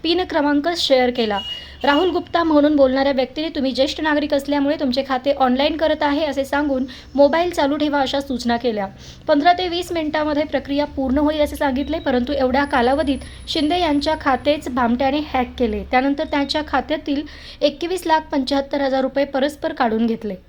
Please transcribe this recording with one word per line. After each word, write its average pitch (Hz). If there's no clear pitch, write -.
पिन 349
क्रमांक 294
शेअर 254
केला. 220
राहुल 294
गुप्ता 339
म्हणून 302
बोलणाऱ्या 269
व्यक्तीने, 269
"तुम्ही 269
ज्येष्ठ 277
नागरिक 302
असल्यामुळे 285
तुमचे 269
खाते 269
ऑनलाइन 277
करत 311
आहे," 294
असे 269
सांगून 277
मोबाईल 320
चालू 302
ठेवा 294
अशा 277
सूचना 240
केल्या. 220
पंधरा 311
ते 359
वीस 349
मिनिटांमध्ये 302
प्रक्रिया 285
पूर्ण 269
होईल 302
असे 294
सांगितले, 285
परंतु 262
एवढ्या 269
कालावधीत 277
शिंदे 320
यांच्या 302
खातेच 294
भामट्याने 262
हॅक 254
केले. 208
त्यानंतर 277
त्यांच्या 294
खात्यातील 294
एकवीस 339
लाख 320
पंच्याहत्तर 277
हजार 269
रुपये 269
परस्पर 294
काढून 233
घेतले. 220